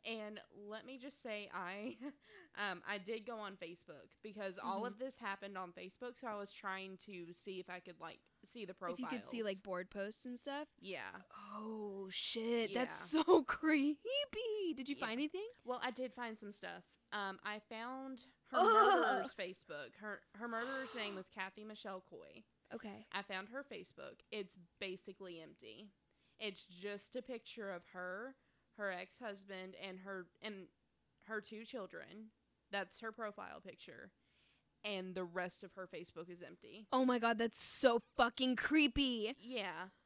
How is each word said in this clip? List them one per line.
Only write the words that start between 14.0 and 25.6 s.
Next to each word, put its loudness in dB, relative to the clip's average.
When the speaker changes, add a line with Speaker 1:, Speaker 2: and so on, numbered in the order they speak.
Speaker 2:
Did -6
you 0
Speaker 1:
Yeah. -2
Speaker 2:
find 0
anything? 0
Speaker 1:
Well, -2
I 0
did -4
find -6
some -10
stuff. -8
Um, -2
I -4
found -6
her 4
Speaker 2:
Ugh. 10
Speaker 1:
murderer's 8
Facebook. -8
Her, -8
her -6
murderer's -4
name -4
was -8
Kathy -8
Michelle -8
Coy. -16
Speaker 2:
Okay. -10
Speaker 1:
I -2
found -6
her -8
Facebook. -12
It's -6
basically -8
empty. -16